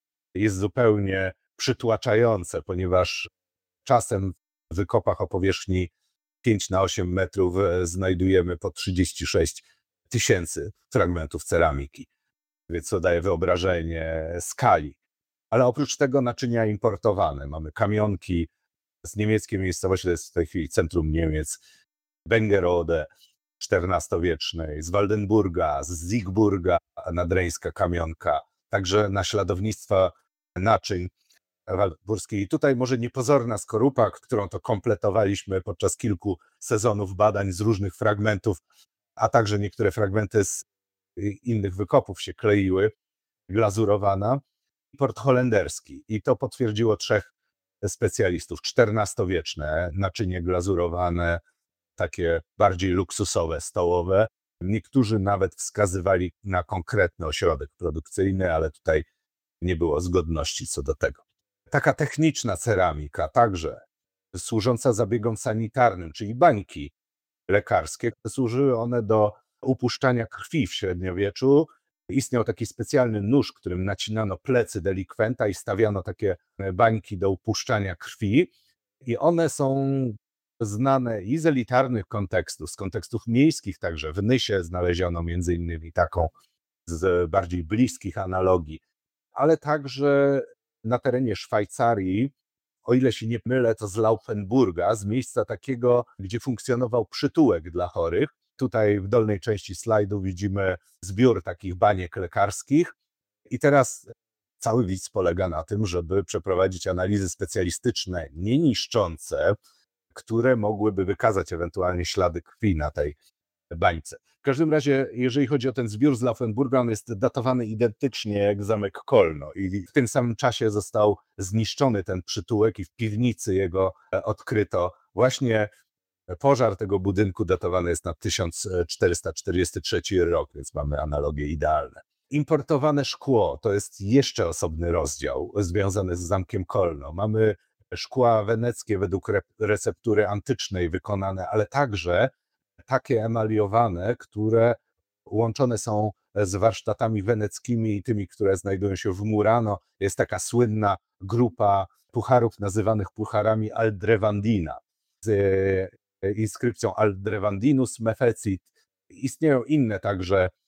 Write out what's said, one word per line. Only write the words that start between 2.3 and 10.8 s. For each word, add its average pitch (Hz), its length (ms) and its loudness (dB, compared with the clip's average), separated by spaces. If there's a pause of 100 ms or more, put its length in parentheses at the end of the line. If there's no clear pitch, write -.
ponieważ 90 640 0 (560)
czasem 98 480 0 (400)
w 82 40 -6
wykopach 101 440 0
o 95 80 -4
powierzchni 92 600 0 (540)
pięć 107 260 0
na 95 120 2
osiem 90 300 -2
metrów, 92 460 0
e, 90 280 2
znajdujemy 92 720 2
po - 140 -6
trzydzieści - 560 -2
sześć - 380 0 (440)
tysięcy 95 640 -2 (200)